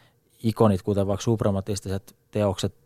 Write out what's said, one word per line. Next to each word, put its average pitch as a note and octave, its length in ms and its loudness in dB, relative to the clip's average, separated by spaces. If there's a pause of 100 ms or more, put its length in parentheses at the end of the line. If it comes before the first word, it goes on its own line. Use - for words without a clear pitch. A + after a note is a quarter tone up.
(440)
ikonit, G#2+ 380 4
kuten G2+ 260 0
vaikka G2 160 -4
suprematistiset G2 920 -2 (160)
teokset G2+ 420 -2 (120)